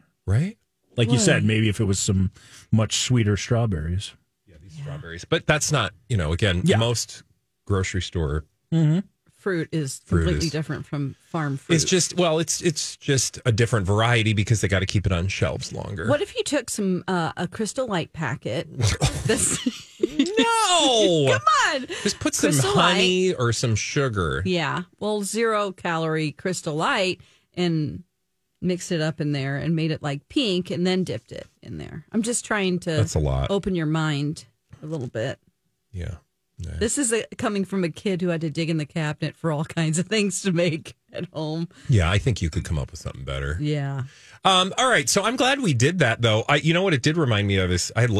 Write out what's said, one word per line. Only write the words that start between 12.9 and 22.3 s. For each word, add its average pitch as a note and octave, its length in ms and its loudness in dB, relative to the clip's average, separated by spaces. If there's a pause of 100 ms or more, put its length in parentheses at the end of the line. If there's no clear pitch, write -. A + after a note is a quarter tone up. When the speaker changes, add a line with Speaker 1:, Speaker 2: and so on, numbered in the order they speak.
Speaker 1:
just - 480 -2
a B2+ 60 2
different A2 360 2
variety A2 480 4
because G#2 260 2
they G2 80 0
gotta F#2 180 2
keep - 180 0
it F#2 80 0
on F2 160 0
shelves - 440 -4
longer. - 360 -6
Speaker 3:
What D4 140 2
if - 140 -8
you A#4 80 -2
took - 260 -2
some, F#3+ 380 -2
uh, F3 280 0
a F3+ 120 -4
Crystal A#3 400 -4
Light F3+ 240 -2
packet? C#3 600 -6
Speaker 1:
<laughs> A#2 540 0
Speaker 3:
This - 320 0 (420)
Speaker 1:
No! D4+ 1300 4
Speaker 3:
<laughs> B2+ 40 6
Come - 100 0 (400)
on! - 40 -10 (180)
Speaker 1:
Just - 160 -2
put D4+ 140 -2